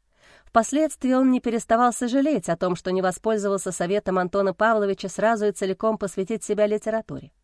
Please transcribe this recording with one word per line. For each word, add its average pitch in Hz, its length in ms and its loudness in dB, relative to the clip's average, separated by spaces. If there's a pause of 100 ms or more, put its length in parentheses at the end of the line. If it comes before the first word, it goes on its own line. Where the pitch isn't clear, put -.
(440)
Впоследствии 262 680 0
он 262 180 4
не 254 100 2
переставал 233 520 2
сожалеть 254 560 0
о 170 80 0
том, 180 200 -2
что 185 140 -6
не 185 100 0
воспользовался 196 720 -2
советом 190 460 -2
Антона 185 360 0
Павловича 208 540 0
сразу 214 380 0
и 208 60 2
целиком 202 460 -2
посвятить 196 440 -4
себя 208 240 0
литературе. 214 640 -4 (140)